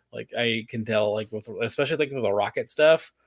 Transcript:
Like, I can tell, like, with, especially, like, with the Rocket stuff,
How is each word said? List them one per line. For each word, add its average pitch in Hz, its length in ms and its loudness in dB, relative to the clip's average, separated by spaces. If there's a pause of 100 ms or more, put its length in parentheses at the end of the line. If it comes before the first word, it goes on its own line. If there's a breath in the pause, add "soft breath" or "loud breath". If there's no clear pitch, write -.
(120)
Like, 117 240 -12
I 113 340 0
can 113 140 -6
tell, 107 300 0
like, 107 180 -4
with, 107 160 -8 (140)
especially, 139 360 -2
like, 143 140 0
with 131 120 -4
the 98 100 2
Rocket 104 380 -2
stuff, 160 400 4 (160)